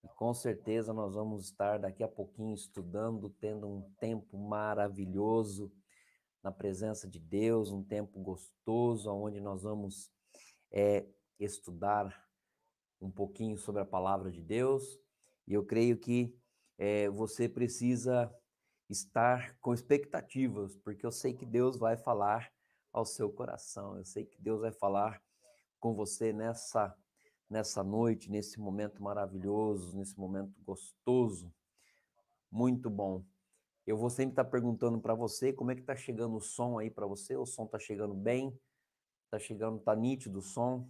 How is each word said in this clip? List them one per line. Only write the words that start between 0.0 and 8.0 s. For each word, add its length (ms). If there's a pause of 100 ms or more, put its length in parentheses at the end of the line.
e 60
com 240
certeza 600
nós 200
vamos 300
estar 340
daqui 240
a 60
pouquinho 460
estudando, 720 (100)
tendo 300
um 140 (180)
tempo 380
maravilhoso 1300 (720)
na 80
presença 560
de 140
Deus, 500
um 140
tempo 340